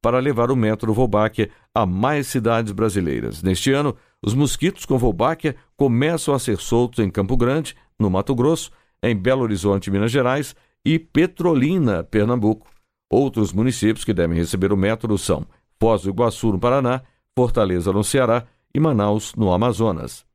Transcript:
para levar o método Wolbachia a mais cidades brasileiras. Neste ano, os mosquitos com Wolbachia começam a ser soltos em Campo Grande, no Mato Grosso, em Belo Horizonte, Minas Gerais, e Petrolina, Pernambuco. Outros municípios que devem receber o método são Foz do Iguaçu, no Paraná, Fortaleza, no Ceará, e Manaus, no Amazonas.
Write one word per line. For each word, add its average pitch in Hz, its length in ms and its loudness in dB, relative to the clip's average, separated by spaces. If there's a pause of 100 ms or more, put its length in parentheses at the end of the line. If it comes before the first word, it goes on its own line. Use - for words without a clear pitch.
para 120 180 2
levar 127 320 0
o 135 40 2
método 110 380 0
Wolbachia 107 560 0 (240)
a 110 120 2
mais 127 420 0
cidades 113 460 -2
brasileiras. 82 680 -2
Neste 92 300 0
ano, 143 240 0 (260)
os 104 120 0
mosquitos 147 520 -2
com 135 120 0
Wolbachia 127 580 0 (220)
começam 143 560 2
a 135 60 0
ser 107 180 -2
soltos 120 420 0
em 101 100 2
Campo 101 280 0
Grande, 131 380 -2 (220)
no 104 120 0
Mato 98 260 0
Grosso, 143 340 0 (320)
em 117 140 0
Belo 123 280 0
Horizonte, 98 460 -2
Minas 101 220 0
Gerais, 131 440 -2 (300)
e 160 140 2
Petrolina, 156 1040 0
Pernambuco. 110 640 0 (420)
Outros 110 440 0
municípios 110 500 0
que 110 100 -2
devem 85 240 0
receber 92 360 0
o 101 40 0
método 107 400 -2
são 80 300 -2 (320)
Foz 110 220 2
do 98 80 -4
Iguaçu, 110 420 0
no 95 80 -2
Paraná, 127 420 0 (360)
Fortaleza, 98 560 0
no 104 100 2
Ceará, 120 420 0 (280)
e 131 60 -2
Manaus, 107 560 0
no 98 180 2
Amazonas. 98 800 -2